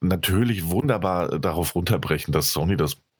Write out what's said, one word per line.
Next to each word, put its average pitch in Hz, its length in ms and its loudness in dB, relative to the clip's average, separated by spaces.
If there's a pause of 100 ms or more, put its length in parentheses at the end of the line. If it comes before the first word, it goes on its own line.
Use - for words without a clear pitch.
natürlich 92 680 2
wunderbar 92 720 0
darauf 82 340 -2
runterbrechen, 80 560 0
dass 76 220 0
Sony 82 240 0
das 76 220 -2 (220)